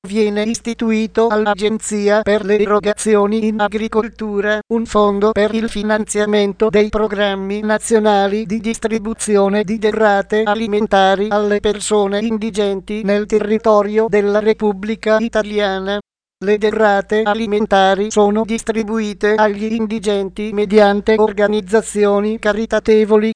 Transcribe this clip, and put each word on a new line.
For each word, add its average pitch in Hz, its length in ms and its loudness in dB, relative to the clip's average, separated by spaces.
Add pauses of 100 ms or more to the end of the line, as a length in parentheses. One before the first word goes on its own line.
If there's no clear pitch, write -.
Viene 208 380 -2
istituito 226 800 -2
all'Agenzia 214 960 0
per 202 220 0
le 202 120 2
erogazioni 208 920 0
in 214 120 -4
agricoltura 208 1000 -4 (120)
un 226 140 -2
fondo 208 460 2
per 214 200 0
il 226 160 -2
finanziamento 208 1000 0
dei 208 200 2
programmi 202 760 -2
nazionali 214 840 0
di 208 140 -4
distribuzione 214 1040 -2
di 214 120 -4
derrate 214 680 0
alimentari 208 840 2
alle 208 300 0
persone 202 600 0
indigenti 208 840 -4
nel 208 240 0
territorio 214 840 2
della 202 300 2
Repubblica 214 800 0
Italiana. 208 800 -2 (460)
Le 208 140 2
derrate 214 640 2
alimentari 208 880 2
sono 208 320 2
distribuite 214 880 -2
agli 214 400 0
indigenti 208 760 -4
mediante 208 680 4
organizzazioni 208 1200 0
caritatevoli. 214 960 2